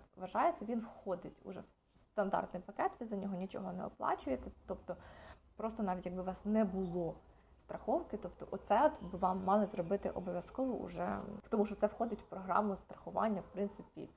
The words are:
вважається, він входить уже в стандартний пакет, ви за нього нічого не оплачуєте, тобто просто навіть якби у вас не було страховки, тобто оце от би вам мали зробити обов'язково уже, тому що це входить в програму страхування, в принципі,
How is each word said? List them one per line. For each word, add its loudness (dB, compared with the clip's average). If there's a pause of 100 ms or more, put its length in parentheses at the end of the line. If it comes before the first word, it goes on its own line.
(160)
вважається, 0
він 0
входить -6
уже -10
в -20
стандартний 0
пакет, 0
ви -8
за -4
нього -2
нічого -4
не -4
оплачуєте, -2 (140)
тобто -6 (600)
просто -4
навіть 0
якби -4
у -6
вас -4
не 6
було 0 (420)
страховки, -2
тобто -10
оце 6
от 0
би -4
вам 2
мали 6
зробити 0
обов'язково -2
уже, -2 (300)
тому 6
що -2
це 6
входить -2
в -20
програму 2
страхування, -2
в -14
принципі, -6